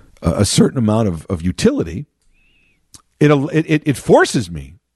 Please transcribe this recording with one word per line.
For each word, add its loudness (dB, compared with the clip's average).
a, 0
a 2
certain 2
amount 2
of, -6
of -4
utility, -2
it, 4
it, 0
it, 0
it 0
forces 2
me -14